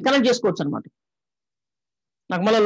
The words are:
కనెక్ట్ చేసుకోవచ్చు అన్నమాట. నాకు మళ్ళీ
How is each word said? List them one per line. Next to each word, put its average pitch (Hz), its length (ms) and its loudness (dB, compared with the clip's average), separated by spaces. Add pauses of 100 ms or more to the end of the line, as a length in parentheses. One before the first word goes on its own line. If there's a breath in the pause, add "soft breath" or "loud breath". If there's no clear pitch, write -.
కనెక్ట్ 262 220 2
చేసుకోవచ్చు 220 340 -2
అన్నమాట. 143 240 -6 (1400)
నాకు 180 160 -4
మళ్ళీ 220 200 2